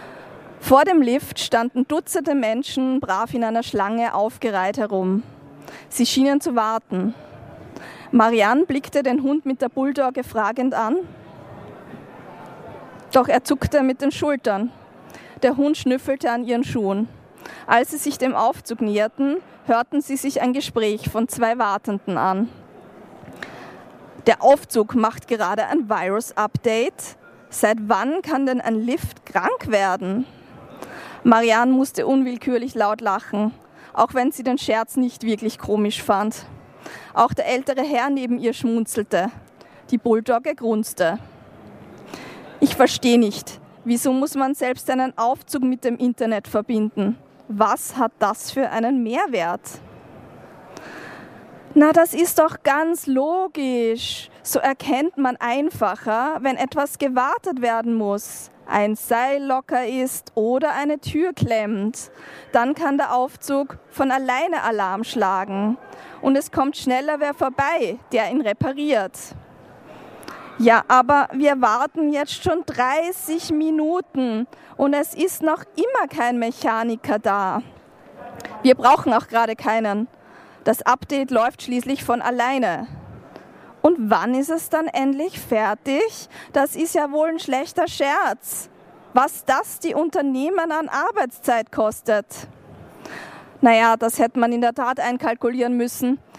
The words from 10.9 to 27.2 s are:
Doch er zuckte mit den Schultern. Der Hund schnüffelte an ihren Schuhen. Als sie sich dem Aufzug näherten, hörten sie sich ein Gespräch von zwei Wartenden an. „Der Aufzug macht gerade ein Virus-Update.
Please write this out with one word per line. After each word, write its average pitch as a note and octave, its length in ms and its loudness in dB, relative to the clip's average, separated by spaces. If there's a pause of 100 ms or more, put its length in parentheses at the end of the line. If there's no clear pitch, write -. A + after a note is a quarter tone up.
Doch C4 160 4
er - 160 2
zuckte C#4+ 380 2
mit C4 200 0
den C#4 80 2
Schultern. A#3+ 640 -2 (680)
Der B3 140 4
Hund C#4+ 220 2
schnüffelte C4 520 0
an A#3+ 140 -2
ihren A#3+ 200 0
Schuhen. G#3 440 0 (580)
Als A#3+ 260 4
sie D#4 40 -6
sich C#4+ 220 -6
dem B3+ 160 0
Aufzug A3+ 480 -2
näherten, A3 540 0 (280)
hörten B3+ 380 0
sie C4+ 140 -4
sich C4+ 260 -2
ein B3+ 100 2
Gespräch A3 560 -2
von A3+ 200 0
zwei A3+ 280 0
Wartenden G3+ 600 -2
an. F#3+ 300 0 (1800)
„Der - 160 4
Aufzug B3 540 4
macht A3+ 320 0
gerade G#3+ 380 0
ein A#3+ 220 -2
Virus-Update. G#3+ 1300 -2 (320)